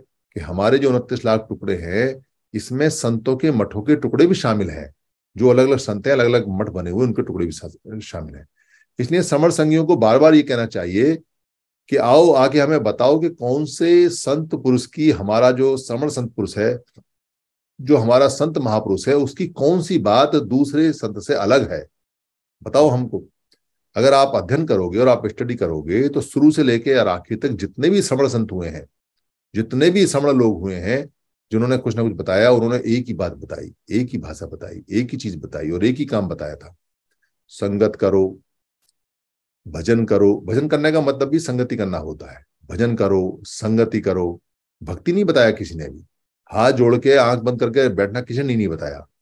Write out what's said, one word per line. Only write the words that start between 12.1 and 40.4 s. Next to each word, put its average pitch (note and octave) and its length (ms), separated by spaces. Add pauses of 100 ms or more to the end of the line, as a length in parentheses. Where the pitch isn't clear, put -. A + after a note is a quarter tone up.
आके C3+ 280
हमें C#3+ 240
बताओ B2 360
कि E3 100
कौन C3+ 360
से F3 440
संत D#3 460
पुरुष B2+ 300
की, D3+ 260
हमारा A2 400
जो C3 260
समर B2+ 320
संत B2+ 220
पुरुष G2 260
है, A#2 240 (1000)
जो C3+ 160
हमारा B2 300
संत D#3 300
महापुरुष G#2+ 500
है, C#3 80
उसकी C#3+ 320
कौन E3 340
सी E3+ 180
बात B2 360
दूसरे C#3+ 580
संत G#2+ 260
से C#3+ 140
अलग G#2 380
है, D2 160 (760)
बताओ D3 240
हमको। B2 380 (680)
अगर C3 180
आप C3+ 220
अध्ययन A2 300
करोगे F#2+ 340
और B2+ 80
आप A2+ 200
स्टडी B2 280
करोगे, E2+ 540
तो C#3 120
शुरू D3+ 300
से D3+ 120
लेके B2 320
और A2 120
आखिर F2 300
तक C#3+ 100
जितने B2+ 420
भी G3 120
श्रवण C#3 260
संत A#2 240
हुए F2+ 160
हैं, D#2 200 (680)
जितने B2+ 340
भी F#3 180
श्रवण C#3+ 260
लोग A2+ 260
हुए F#2+ 160
हैं, A#2+ 340 (420)
जिन्होंने A#2+ 260
कुछ B2 180
ना A#2 80
कुछ G#2+ 100
बताया, F#2+ 380
उन्होंने A#2 260
एक A#2+ 300
ही A2+ 60
बात E2+ 200
बताई, D2+ 400 (180)
एक B2 180
ही A2 80
भाषा D#2 280
बताई, - 460
एक A#2+ 200
ही C#3+ 60
चीज G2+ 180
बताई D2+ 340
और F2+ 160
एक B2+ 100
ही C#3+ 100
काम G#2 220
बताया D2+ 280
था, - 200 (720)
"संगत G2+ 480
करो, F#2+ 440 (1300)
भजन F2 380
करो।" G2+ 400